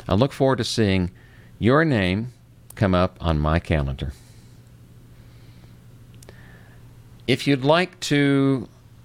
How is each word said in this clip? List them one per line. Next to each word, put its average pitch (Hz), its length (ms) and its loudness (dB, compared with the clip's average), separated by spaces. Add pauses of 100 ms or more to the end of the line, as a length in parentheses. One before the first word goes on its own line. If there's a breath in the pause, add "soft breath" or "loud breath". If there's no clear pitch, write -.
I - 80 0
look 131 160 2
forward 135 260 0
to 113 60 -4
seeing 95 480 0 (480 loud breath)
your 139 260 2
name 110 480 -2 (400)
come 95 220 0
up 90 260 0
on 82 160 0
my 76 220 0
calendar. 69 540 -4 (3250 loud breath)
If 120 180 0
you'd 135 200 0
like 170 360 0
to 139 680 0 (380)